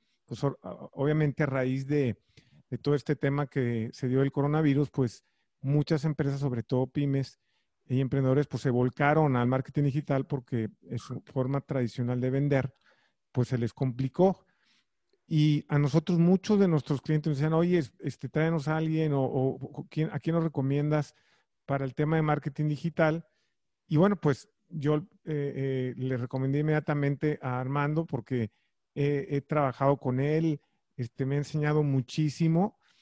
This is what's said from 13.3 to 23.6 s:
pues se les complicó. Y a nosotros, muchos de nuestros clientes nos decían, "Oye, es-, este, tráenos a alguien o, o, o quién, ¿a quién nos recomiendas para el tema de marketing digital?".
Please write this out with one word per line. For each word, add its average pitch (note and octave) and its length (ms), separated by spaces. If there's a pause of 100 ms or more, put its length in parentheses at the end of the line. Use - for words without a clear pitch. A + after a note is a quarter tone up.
pues B2 160
se B2+ 80
les A#2 160
complicó. C3+ 720 (800)
Y D3+ 400
a D3 100
nosotros, D#3 420
muchos F#3 400
de G3 80
nuestros D3 340
clientes D#3 300
nos C3+ 60
decían, D#3 160
"Oye, F3 260
es-, C#3 200
este, C3+ 300
tráenos D#3 380
a D#3 100
alguien D#3+ 360
o, C3+ 100
o, C3 320
o - 340
quién, D#3 240
¿a C3+ 60
quién E3 160
nos E3 80
recomiendas D3 720 (500)
para C3+ 180
el C3 120
tema D3+ 200
de D#3+ 60
marketing D3+ 480
digital?". D#3+ 580 (600)